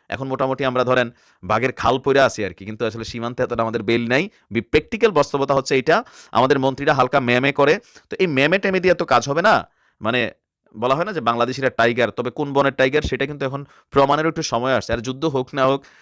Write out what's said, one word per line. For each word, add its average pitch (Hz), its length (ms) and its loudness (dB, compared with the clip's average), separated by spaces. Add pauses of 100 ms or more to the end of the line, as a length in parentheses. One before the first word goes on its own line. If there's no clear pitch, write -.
এখন 135 200 -8
মোটামুটি 135 360 -4
আমরা 127 200 0
ধরেন 123 260 0 (340)
বাঘের 113 280 0
খাল 127 260 -4
পইরা 135 260 2
আছি 110 200 -2
আর 92 60 -6
কি, 95 140 -18
কিন্তু 110 220 -8
আসলে 113 180 -8
সীমান্তে 120 380 -6
এতটা 117 200 -2
আমাদের 113 200 -4
বেল 117 260 0
নাই। 147 200 0 (220)
বি-, 107 120 -2
প্র্যাকটিক্যাল 214 480 0
বাস্তবতা 139 440 0
হচ্ছে 139 200 -2
এইটা। 156 300 2 (280)
আমাদের 135 260 4
মন্ত্রীরা 135 360 0
হালকা 131 260 2
মেমে 123 320 2
করে, 151 260 4 (320)
তো - 80 -10
এই 185 80 2
মেমে 151 320 2
টেমে 190 220 0
দিয়ে 180 140 4
তো 175 100 -4
কাজ 123 240 2
হবে 147 140 -2
না। 190 260 2 (320)
মানে 113 300 -2 (480)
বলা 123 160 2
হয় 165 100 0
না 208 80 -8
যে 165 80 -6
বাংলাদেশিরা 120 500 0
টাইগার, 117 400 2
তবে 123 200 -6
কোন 143 220 -6
বনের 139 200 2
টাইগার 135 300 0
সেটা 135 240 -4
কিন্তু 143 200 -8
এখন 139 180 -8 (260)
প্রমাণের 143 360 4
একটু 160 160 -2
সময় 123 300 -2
আসছে। 117 200 0
আর 117 60 -2
যুদ্ধ 127 260 -8
হোক 135 300 -4
না 135 120 0
হোক, 139 180 0 (180)